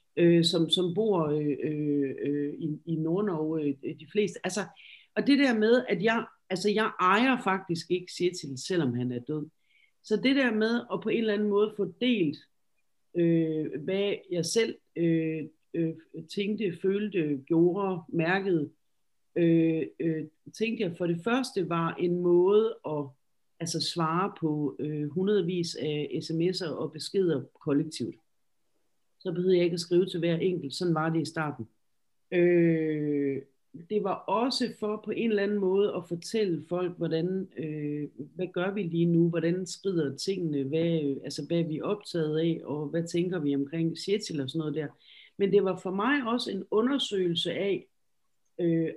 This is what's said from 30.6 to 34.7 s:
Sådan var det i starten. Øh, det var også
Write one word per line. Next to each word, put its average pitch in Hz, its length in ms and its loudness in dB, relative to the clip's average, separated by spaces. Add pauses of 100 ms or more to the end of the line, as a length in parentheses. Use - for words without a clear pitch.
Sådan 175 200 0
var 156 140 0
det 165 140 0
i - 20 -2
starten. 147 440 -6 (640)
Øh, 156 1080 4 (480)
det 208 140 0
var 190 100 -2
også 233 640 -2